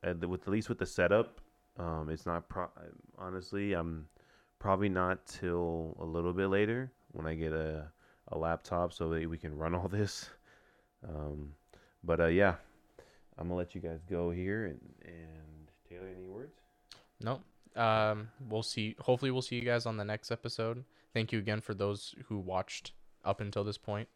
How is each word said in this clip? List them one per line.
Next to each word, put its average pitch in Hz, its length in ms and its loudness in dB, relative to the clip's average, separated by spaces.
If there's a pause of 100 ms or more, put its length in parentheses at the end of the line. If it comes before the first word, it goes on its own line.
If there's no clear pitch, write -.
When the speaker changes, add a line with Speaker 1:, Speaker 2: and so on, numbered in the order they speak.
Speaker 1:
at 87 180 0
the, 85 80 0
with, 90 140 -2
at - 60 -6
least 104 200 2
with 117 100 -2
the - 80 0
setup, 98 540 4 (380)
um, 80 320 -2
it's 78 160 -4
not 85 220 -2
pro-, 90 220 -4 (480)
honestly, 92 540 -2
I'm 82 340 -2 (520)
probably 98 300 2
not 92 380 2
till 85 760 -2
a 82 40 -6
little 85 280 0
bit 95 160 4
later 110 420 2 (220)
when 80 140 -4
I 80 80 0
get 80 180 0
a, 78 380 -2 (380)
a - 100 -4
laptop 82 540 0
so 82 180 -2
that 82 180 0
we 82 100 -4
can 78 180 -6
run 80 180 0
all 90 140 0
this. 101 400 -2 (800)
Um, 73 460 -6 (520)
but, 85 160 4
uh, 82 60 8
yeah, 90 280 8 (840)
I'm 85 100 -4
gonna 90 100 0
let 87 160 -4
you 90 60 -6
guys 82 280 -6
go 87 220 0
here. 95 360 -2
And, 73 140 -8 (240)
and 80 680 -18 (180)
Taylor, 90 280 -12
any 92 120 -12
words? 120 280 -12 (640)
Speaker 2:
Nope. 123 220 -4 (340)
Um, 110 520 4 (200)
we'll 107 140 0
see. 110 380 -2
Hopefully 131 300 4
we'll 127 120 0
see 127 140 -4
you 117 60 -2
guys 120 240 2
on 110 120 -2
the 104 60 -2
next 107 260 -4
episode. 117 520 -2 (300)
Thank 113 200 0
you 113 60 2
again 107 220 0
for 107 140 -4
those 101 400 0 (120)
who 107 120 -2
watched 92 540 -2 (320)
up 98 180 2
until 101 220 0
this 104 140 -2
point. 104 380 -4